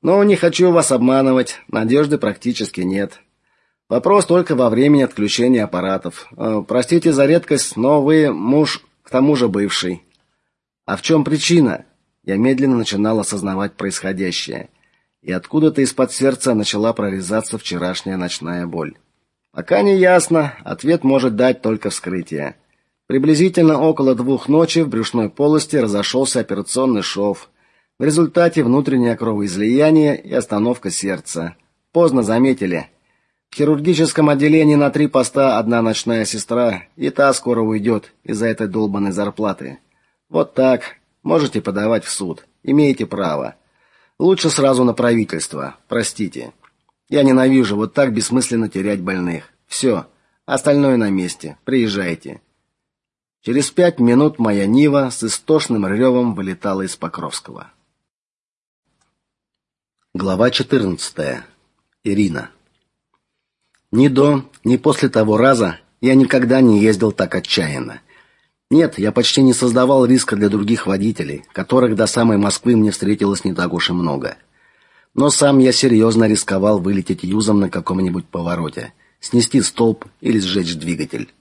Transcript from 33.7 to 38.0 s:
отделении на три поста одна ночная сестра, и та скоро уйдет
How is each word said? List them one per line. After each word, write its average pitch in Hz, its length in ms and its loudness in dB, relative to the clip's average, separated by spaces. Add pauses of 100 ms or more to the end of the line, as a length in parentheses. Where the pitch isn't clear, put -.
отделении 151 460 4
на 143 160 2
три 147 160 0
поста 131 500 0
одна 117 240 0
ночная 113 420 -2
сестра, 110 600 -4 (120)
и 139 140 -4
та 139 240 2
скоро 117 280 -2
уйдет 110 500 -2 (120)